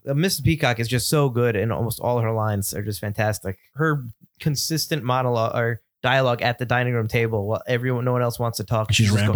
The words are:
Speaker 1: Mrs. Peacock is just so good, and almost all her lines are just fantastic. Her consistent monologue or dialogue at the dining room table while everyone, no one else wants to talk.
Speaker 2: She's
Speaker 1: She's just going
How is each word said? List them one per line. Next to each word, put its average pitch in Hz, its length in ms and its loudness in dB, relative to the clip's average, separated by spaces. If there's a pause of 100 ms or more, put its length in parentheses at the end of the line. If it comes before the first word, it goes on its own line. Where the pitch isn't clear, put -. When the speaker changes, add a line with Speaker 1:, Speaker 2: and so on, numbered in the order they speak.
Speaker 1:
Mrs. 147 380 0
Peacock 131 360 2
is 117 80 -2
just 117 220 0
so 147 180 4
good, 120 280 0
and 107 180 0
almost 110 260 -2
all 123 200 0
her 113 120 0
lines 107 440 -2
are 101 80 -4
just 107 180 -6
fantastic. 104 560 -2 (160)
Her 147 300 0 (360)
consistent 156 640 -2
monologue 123 520 0
or 117 260 -2 (220)
dialogue 127 400 2
at 120 160 0
the 127 60 -4
dining 123 280 0
room 113 140 0
table 113 400 0
while 110 180 -2
everyone, 123 400 0
no 123 60 2
one 123 100 2
else 120 160 0
wants 117 200 -2
to 104 60 -4
talk. 110 280 0
Speaker 2:
She's 110 160 4
Speaker 1:
She's 101 80 4
just - 100 4
going 110 100 2